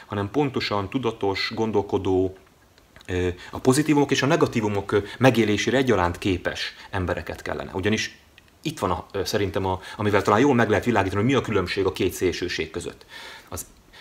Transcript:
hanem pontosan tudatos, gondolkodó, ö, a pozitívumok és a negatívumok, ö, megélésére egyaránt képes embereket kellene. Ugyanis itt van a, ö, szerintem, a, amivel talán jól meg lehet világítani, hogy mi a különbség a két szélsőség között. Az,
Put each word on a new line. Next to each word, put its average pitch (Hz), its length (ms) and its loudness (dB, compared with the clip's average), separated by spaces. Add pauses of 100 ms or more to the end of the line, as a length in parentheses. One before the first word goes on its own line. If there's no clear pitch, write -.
hanem 101 240 -4
pontosan 117 600 -2
tudatos, 113 640 -2
gondolkodó, 98 840 0 (680)
ö, 90 220 -2 (220)
a - 80 -10
pozitívumok 143 520 4
és 135 120 2
a 131 40 0
negatívumok, 117 680 0
ö, 104 60 4 (200)
megélésére 113 580 4
egyaránt 98 420 2
képes - 560 -2 (160)
embereket 87 520 -4
kellene. 71 300 -8
Ugyanis - 460 -2 (440)
itt - 160 -6
van 95 120 0
a, 82 220 -2
ö, 95 120 -2
szerintem, 98 420 -2
a, 92 140 -2 (160)
amivel 104 260 2
talán 107 180 6
jól 139 140 6
meg 113 140 4
lehet 101 160 2
világítani, 101 360 2
hogy 120 100 2
mi 139 60 2
a 113 40 4
különbség 98 460 -2
a 92 60 0
két 95 200 -2
szélsőség 87 580 -4
között. - 360 -10 (420)
Az, - 180 -10 (340)